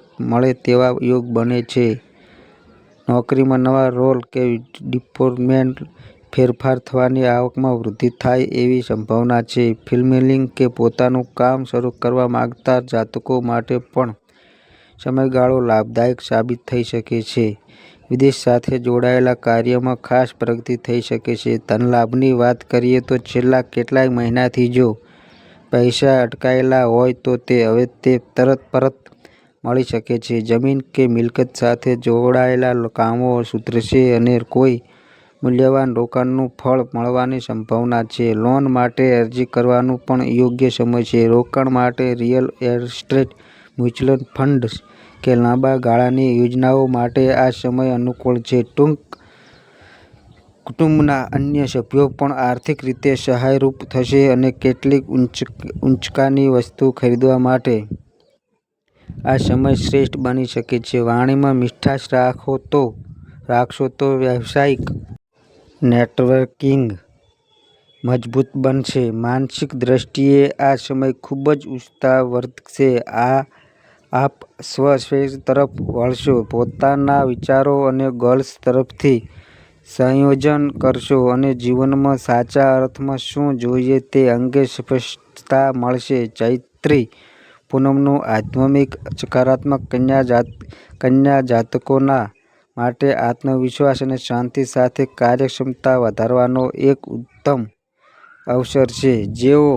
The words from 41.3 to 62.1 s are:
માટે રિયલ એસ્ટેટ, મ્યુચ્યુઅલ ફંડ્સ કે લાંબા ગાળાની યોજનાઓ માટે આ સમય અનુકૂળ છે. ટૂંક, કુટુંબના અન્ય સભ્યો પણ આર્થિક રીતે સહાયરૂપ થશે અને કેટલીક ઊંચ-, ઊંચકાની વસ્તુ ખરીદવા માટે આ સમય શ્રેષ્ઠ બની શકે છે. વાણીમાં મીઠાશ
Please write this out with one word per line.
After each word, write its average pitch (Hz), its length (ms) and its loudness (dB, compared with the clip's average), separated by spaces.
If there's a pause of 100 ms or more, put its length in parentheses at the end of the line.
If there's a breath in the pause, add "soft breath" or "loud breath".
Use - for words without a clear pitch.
માટે 123 440 0
રિયલ 123 360 0 (100)
એસ્ટેટ, 123 720 -2 (480 soft breath)
મ્યુચ્યુઅલ 131 420 0 (120)
ફંડ્સ 131 440 -2 (440 loud breath)
કે 127 160 2
લાંબા 123 400 2
ગાળાની 123 600 2
યોજનાઓ 127 520 2
માટે 127 460 0
આ 127 160 2
સમય 127 400 -2
અનુકૂળ 123 500 -2
છે. 120 240 0
ટૂંક, 143 360 0 (1700 soft breath)
કુટુંબના 151 580 2
અન્ય 143 420 -2
સભ્યો 135 440 0
પણ 139 240 -2
આર્થિક 127 520 -2
રીતે 131 300 0
સહાયરૂપ 135 680 0
થશે 139 440 2
અને 127 240 2
કેટલીક 135 540 0
ઊંચ-, 127 400 -2 (360)
ઊંચકાની 135 680 0
વસ્તુ 127 440 0
ખરીદવા 127 460 2
માટે 127 380 0 (1500 loud breath)
આ 131 120 2
સમય 131 360 2
શ્રેષ્ઠ 139 440 0
બની 127 280 -2
શકે 120 340 -4
છે. 120 200 -4
વાણીમાં 131 560 2
મીઠાશ 127 560 -2